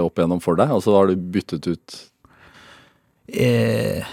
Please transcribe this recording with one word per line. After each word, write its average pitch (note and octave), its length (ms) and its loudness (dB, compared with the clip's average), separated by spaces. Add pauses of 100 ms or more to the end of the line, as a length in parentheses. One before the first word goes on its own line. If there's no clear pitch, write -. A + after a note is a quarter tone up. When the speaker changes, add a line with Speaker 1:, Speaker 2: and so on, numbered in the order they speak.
Speaker 1:
opp E2 100 -2
igjennom E2+ 260 0
for E2+ 140 0
deg? A2+ 160 2
Altså, G#2 240 2
har G2 140 6
du F#2 80 2
byttet F2+ 500 -6
ut? - 440 -8 (1160)
Speaker 2:
Eh, A2+ 880 0